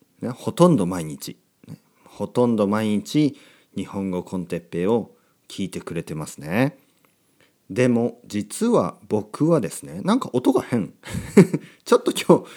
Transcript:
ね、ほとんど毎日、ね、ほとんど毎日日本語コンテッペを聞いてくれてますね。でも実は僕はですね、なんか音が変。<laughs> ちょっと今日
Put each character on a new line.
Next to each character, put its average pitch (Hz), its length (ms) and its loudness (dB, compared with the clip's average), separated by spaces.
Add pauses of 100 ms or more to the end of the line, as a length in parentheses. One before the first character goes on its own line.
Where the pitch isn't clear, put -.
(200)
ね、 113 100 -8
ほ 120 200 -10
と 170 180 6
ん 160 80 4
ど 98 100 0
毎 90 180 -4
日、 - 340 -12 (300)
ね、 - 100 -16 (260)
ほ - 220 -10
と 123 200 2
ん 120 100 2
ど 104 100 4
毎 107 220 0
日 131 480 0 (400)
日 95 100 -6
本 98 240 -6
語 90 140 -4
コ - 120 -8
ン 87 100 -6
テ 87 100 -6
ッ - 120 -10
ペ 87 200 -2
を 110 240 0 (340)
聞 - 180 -8
い 87 60 -6
て 85 100 -10
く - 140 -10
れ 82 80 -6
て - 140 -12
ま 78 100 -8
す - 120 -16
ね。 117 380 -2 (960)
で 123 160 2
も 117 400 0
実 104 400 -6
は 147 300 2 (120)
僕 110 400 -2
は 165 120 4
で 95 80 -2
す - 160 -14
ね、 71 160 -12
な 190 140 0
ん 254 60 0
か - 120 -10
音 123 200 2
が - 100 0
変。 - 320 -4 (440)
<laughs> - 460 4
ち - 80 -2
ょ - 60 8
っ - 40 -14
と - 100 -2
今 - 320 4
日 - 120 -20